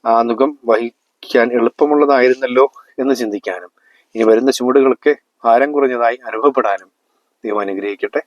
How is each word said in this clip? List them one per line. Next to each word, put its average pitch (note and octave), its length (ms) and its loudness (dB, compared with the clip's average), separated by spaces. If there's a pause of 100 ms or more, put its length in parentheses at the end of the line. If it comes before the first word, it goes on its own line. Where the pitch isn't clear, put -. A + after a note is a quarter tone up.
ആ A2+ 160 2
നുകം A#2 300 0 (140)
വഹിക്കാൻ A#2 880 -2
എളുപ്പമുള്ളതായിരുന്നല്ലോ C3 1120 2 (340)
എന്ന് C3+ 160 0
ചിന്തിക്കാനും G2+ 560 -8 (440)
ഇനി A2+ 80 -2
വരുന്ന A2+ 280 4
ചുവടുകളൊക്കെ C3+ 640 0 (300)
ഭാരം A#2+ 280 2
കുറഞ്ഞതായി B2+ 540 -2
അനുഭവപ്പെടാനും A2 640 -2 (540)
ദൈവം G#2 180 -4
അനുഗ്രഹിക്കട്ടെ. G2+ 640 -6